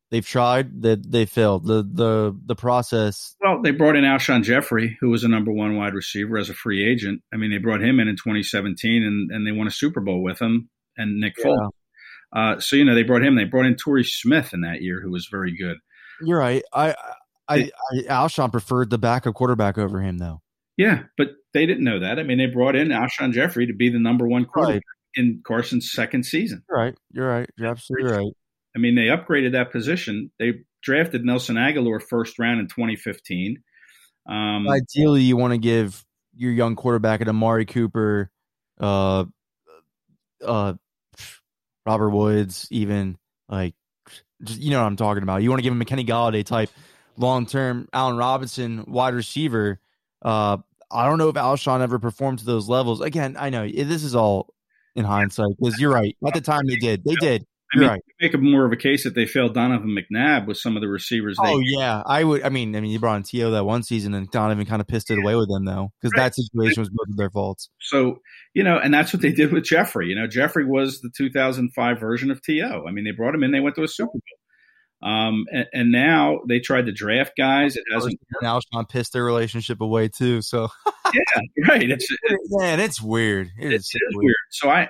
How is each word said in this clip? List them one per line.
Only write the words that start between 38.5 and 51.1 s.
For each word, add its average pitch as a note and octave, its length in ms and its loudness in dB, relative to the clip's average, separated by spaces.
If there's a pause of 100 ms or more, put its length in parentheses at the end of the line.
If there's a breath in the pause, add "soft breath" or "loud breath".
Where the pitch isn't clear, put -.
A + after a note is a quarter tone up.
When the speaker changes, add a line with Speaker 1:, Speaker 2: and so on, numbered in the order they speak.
Speaker 1:
uh, F#2+ 460 2 (1200)
uh, G2+ 280 0 (1120 loud breath)
Robert G#2+ 260 2
Woods, G#2 600 0
even, G2+ 460 -2 (300)
like, F#2 260 -4 (680 loud breath)
just, A2+ 160 -12
you D3 120 -4
know C3+ 100 2
what A2 60 2
I'm G2+ 80 -2
talking G#2 280 0
about. F#2+ 180 0
You A#2 80 2
wanna C3 140 0
give B2 100 0
him A#2+ 80 -2
a A#2 40 -2
Kenny C3 200 -4
Golladay A2+ 400 0
type A2+ 240 -2 (480 soft breath)
long-term B2 720 -2
Allen B2+ 260 -2
Robinson A#2+ 680 -4
wide B2+ 260 0
receiver. A#2 640 -2 (420)
Uh, G#2+ 360 0 (340)
I A#2 140 0
don't D3+ 120 2